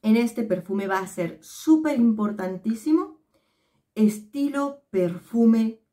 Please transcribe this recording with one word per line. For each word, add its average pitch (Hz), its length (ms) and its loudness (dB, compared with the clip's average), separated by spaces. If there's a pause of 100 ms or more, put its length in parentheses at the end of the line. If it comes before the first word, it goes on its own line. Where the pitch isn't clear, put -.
en 220 140 4
este 240 260 -2
perfume 196 420 -4
va 190 140 -2
a 185 80 -6
ser - 340 -8
súper 311 580 0
importantísimo 214 1200 -2 (760)
estilo 277 960 -2
perfume 226 880 0 (140)